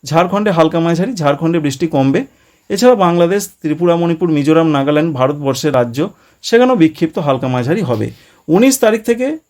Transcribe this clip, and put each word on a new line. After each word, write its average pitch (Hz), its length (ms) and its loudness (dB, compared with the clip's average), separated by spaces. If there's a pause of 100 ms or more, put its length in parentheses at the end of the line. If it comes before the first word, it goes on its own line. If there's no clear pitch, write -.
ঝাড়খণ্ডে 180 480 0
হালকা 165 280 2
মাঝারি, 170 340 -2
ঝাড়খণ্ডে 160 460 -2
বৃষ্টি 147 280 -4
কমবে। 139 340 0 (480)
এছাড়া 240 260 4
বাংলাদেশ, 175 460 0 (160)
ত্রিপুরা, 165 380 -2
মণিপুর, 170 360 -2
মিজোরাম, 156 380 2
নাগাল্যান্ড, 147 440 0
ভারতবর্ষের 139 640 -2
রাজ্য, 120 220 -2 (440)
সেখানেও 247 380 2
বিক্ষিপ্ত 156 380 0
হালকা 135 280 -2
মাঝারি 127 360 -2
হবে। 117 240 -4 (400)
উনিশ 233 320 2
তারিখ 220 240 0
থেকে 240 240 -2 (220)